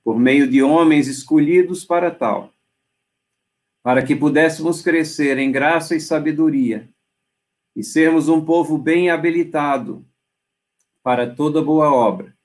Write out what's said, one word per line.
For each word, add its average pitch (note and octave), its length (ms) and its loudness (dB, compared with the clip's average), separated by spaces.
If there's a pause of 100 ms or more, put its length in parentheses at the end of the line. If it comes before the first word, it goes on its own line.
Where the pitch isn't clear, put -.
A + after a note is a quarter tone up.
por A2 160 -2
meio C3 320 4
de C3 140 4
homens D3+ 460 2
escolhidos E3+ 720 0
para F3 260 -2
tal, - 440 -4 (1300)
para B2+ 180 2
que C3 140 -2
pudéssemos D#3 680 0
crescer D#3 580 0
em C3+ 120 -2
graça D#3 420 0
e D#3 60 -2
sabedoria D3 880 -2 (880)
e G2+ 80 -10
sermos D#3+ 460 0
um D#3+ 100 2
povo D#3 380 -2
bem E3+ 320 0
habilitado D3+ 960 -4 (1000)
para B2 260 -2
toda D3 320 -2
boa D3+ 320 2
obra. G#2 400 0 (120)